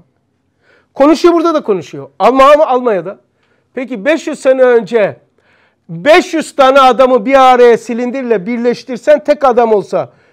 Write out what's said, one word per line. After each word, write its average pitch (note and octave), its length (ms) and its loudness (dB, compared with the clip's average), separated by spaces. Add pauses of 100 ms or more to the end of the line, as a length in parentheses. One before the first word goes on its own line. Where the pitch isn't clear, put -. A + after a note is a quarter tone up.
(960)
Konuşuyor, D#4+ 400 2
burada E4 200 0
da D4+ 80 -2
konuşuyor. D#3 560 -8
Alma-, C4 360 4
ama D4 120 2
Almanya'da. A3 520 -4 (560)
Peki B3 300 -10
beş D4+ 220 -2
yüz D4+ 140 -10
sene C4 220 0
önce A#3 580 0 (680)
beş A#3+ 460 -2
yüz - 220 -8
tane C4+ 240 2
adamı B3+ 460 2
bir C4 260 4
araya A#3+ 260 4
silindirle A#3 680 -6
birleştirsen B3 760 -4
tek D4 200 -2
adam A#3+ 280 2
olsa F3 400 -4 (200)